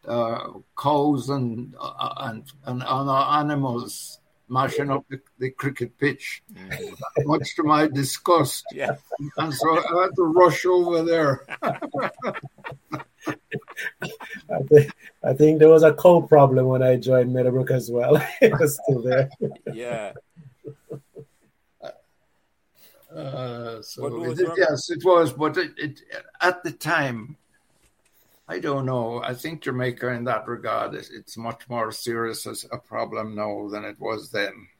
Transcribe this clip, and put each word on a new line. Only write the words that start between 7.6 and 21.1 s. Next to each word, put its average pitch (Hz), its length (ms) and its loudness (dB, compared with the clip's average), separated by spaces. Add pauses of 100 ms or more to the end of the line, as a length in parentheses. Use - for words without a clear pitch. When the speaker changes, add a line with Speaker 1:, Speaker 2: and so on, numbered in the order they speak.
Speaker 1:
my 151 240 4
disgust. 139 880 0
Speaker 2:
Yeah. 139 220 -4 (420)
Speaker 1:
And 156 160 -4
so 160 240 2
I 170 240 0
had 185 140 -2
to 185 80 2
rush 170 420 6
over 175 360 2
there. 165 440 0 (160)
<laughs> - 0 - (3000)
Speaker 3:
I 151 180 -4
thi-, 143 220 8 (320)
I 120 120 0
think 156 240 6
there 156 100 10
was 160 140 10
a 156 120 8
cow 175 260 8
problem 131 460 6
when 131 160 2
I 127 140 6
joined 127 360 2
Meadowbrook 127 380 0
as 120 200 -2
well. 127 320 4 (100)
<laughs> - 80 -4
It 220 180 6
was 147 260 2
still 127 180 0
there. 131 280 0 (420)
Speaker 2:
Yeah. 117 400 -8 (3000)